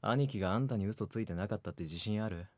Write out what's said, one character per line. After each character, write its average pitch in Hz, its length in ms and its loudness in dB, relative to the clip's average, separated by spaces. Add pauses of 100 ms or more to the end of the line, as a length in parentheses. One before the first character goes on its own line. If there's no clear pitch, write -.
兄 135 260 4
貴 113 120 -2
が 95 120 4
あ 107 60 4
ん 131 100 2
た 123 80 0
に 98 100 2
嘘 107 200 -2
つ - 160 -4
い 107 40 -2
て 87 80 -4
な 92 140 0
か 107 80 0
っ - 20 -2
た - 120 -6
っ 85 40 -6
て 85 100 -6
自 80 140 -6
信 107 240 0
あ 110 60 -2
る？ 90 300 -6